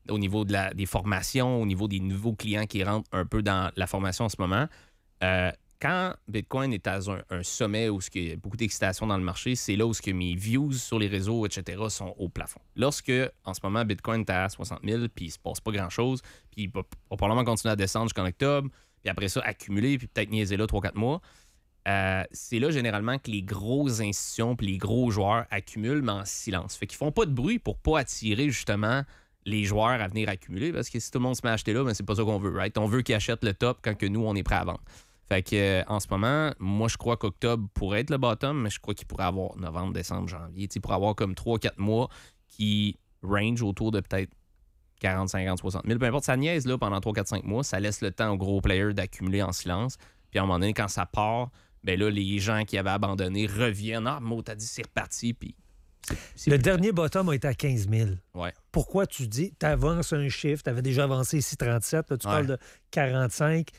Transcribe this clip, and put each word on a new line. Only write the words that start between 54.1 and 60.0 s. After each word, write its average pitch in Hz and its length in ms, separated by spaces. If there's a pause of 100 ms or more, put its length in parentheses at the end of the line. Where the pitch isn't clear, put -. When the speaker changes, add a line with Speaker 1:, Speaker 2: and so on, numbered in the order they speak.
Speaker 1:
Mo, 113 200
t'as 110 140
dit 110 100
c'est 113 180
reparti. » - 520
Puis - 200 (520)
c'est, - 100 (180)
c'est - 160
Speaker 2:
Le 143 60
Speaker 1:
plus 127 60
Speaker 2:
dernier 190 300
bottom 175 360
a 143 60
été 139 120
à 127 60
quinze 120 340
mille. 107 340 (120)
Speaker 1:
Ouais. 87 200 (180)
Speaker 2:
Pourquoi 180 360
tu 127 200
dis, 135 280
t'avances 151 580